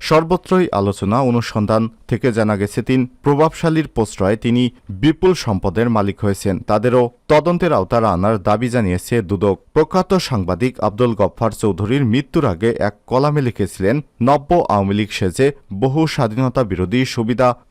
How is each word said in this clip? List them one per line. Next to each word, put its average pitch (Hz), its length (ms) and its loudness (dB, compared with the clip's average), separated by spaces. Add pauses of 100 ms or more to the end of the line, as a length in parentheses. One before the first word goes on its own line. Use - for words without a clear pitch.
সর্বত্রই 170 720 0
আলোচনা। 101 480 0
অনুসন্ধান 113 680 0 (200)
থেকে 120 240 0
জানা 107 240 0
গেছে, 101 260 -4
তিন 127 260 0 (140)
প্রভাবশালীর 156 680 0
প্রশ্রয়ে 107 480 -2
তিনি 120 340 0 (200)
বিপুল 156 440 0
সম্পদের 107 560 -2
মালিক 101 300 0
হয়েছেন। 101 400 -2
তাদেরও 117 500 2 (180)
তদন্তের 165 440 2
আওতায় 113 320 0
আনার 98 380 0
দাবি 110 260 0
জানিয়েছে 110 540 -2
দুদক। 95 380 -2 (120)
প্রখ্যাত 185 420 0
সাংবাদিক 101 680 -2
আব্দুল 107 340 0
গফফার 104 360 0
চৌধুরীর 104 540 -2
মৃত্যুর 139 420 0
আগে 98 240 0
এক 104 240 -2 (120)
কলামে 143 360 0
লিখেছিলেন, 110 600 -2 (180)
"নব্য 143 460 2
আওয়ামী 101 260 2
লীগ 104 160 -2
সেজে 127 420 0 (200)
বহু 131 340 0
স্বাধীনতা 127 580 -2
বিরোধী 95 400 0
সুবিধা 120 520 0 (140)